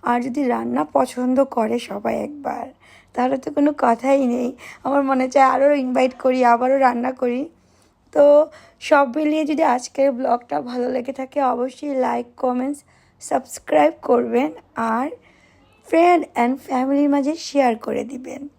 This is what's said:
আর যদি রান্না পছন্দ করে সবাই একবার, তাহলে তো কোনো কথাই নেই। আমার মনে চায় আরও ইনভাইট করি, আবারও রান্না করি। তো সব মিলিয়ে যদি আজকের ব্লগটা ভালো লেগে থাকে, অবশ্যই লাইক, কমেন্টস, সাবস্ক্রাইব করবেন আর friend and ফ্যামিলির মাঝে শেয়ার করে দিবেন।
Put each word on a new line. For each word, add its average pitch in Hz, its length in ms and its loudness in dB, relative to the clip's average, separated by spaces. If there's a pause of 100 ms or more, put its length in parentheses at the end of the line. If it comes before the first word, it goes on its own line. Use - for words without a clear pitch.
আর 240 160 2
যদি 269 160 -4 (120)
রান্না 240 300 -4 (120)
পছন্দ 254 420 0 (200)
করে 226 200 0 (120)
সবাই 214 260 -4 (120)
একবার, - 380 -10 (500)
তাহলে 254 280 0
তো - 140 -8
কোনো 294 140 2 (120)
কথাই 254 400 2 (100)
নেই। 247 160 -4 (360)
আমার 277 240 0
মনে 262 240 2
চায় 269 200 6
আরও 277 220 4 (100)
ইনভাইট 254 280 0 (100)
করি, 254 160 2 (140)
আবারও 254 240 2 (100)
রান্না 247 240 -2 (100)
করি। 247 200 -2 (720)
তো 285 100 4 (680)
সব 285 160 6 (100)
মিলিয়ে 311 360 0
যদি 302 120 0 (120)
আজকের 269 340 -2 (100)
ব্লগটা 254 380 -2 (140)
ভালো 247 240 -4
লেগে 247 240 -6
থাকে, 262 180 -8 (160)
অবশ্যই 262 400 -6 (120)
লাইক, 240 220 -4 (160)
কমেন্টস, 254 360 -4 (500)
সাবস্ক্রাইব 302 640 0 (160)
করবেন 240 400 0 (460)
আর 254 120 -4 (840)
friend 339 320 4 (180)
and 247 140 0 (120)
ফ্যামিলির 277 480 0
মাঝে 285 180 0 (140)
শেয়ার 262 260 2 (120)
করে - 260 -4
দিবেন। 269 300 -14 (180)